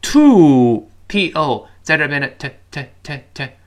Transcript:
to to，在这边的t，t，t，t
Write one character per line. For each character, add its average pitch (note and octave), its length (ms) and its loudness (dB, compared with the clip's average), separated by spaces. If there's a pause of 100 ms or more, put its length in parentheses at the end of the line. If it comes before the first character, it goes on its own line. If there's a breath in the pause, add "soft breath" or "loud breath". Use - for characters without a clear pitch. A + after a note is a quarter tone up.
to D3 880 2 (180)
to， D#3 600 -6 (140 soft breath)
在 D#3 160 -2
这 D3+ 100 -2
边 C#3+ 140 -6
的 C3+ 80 -8
t，t，t，t - 1200 -16 (180)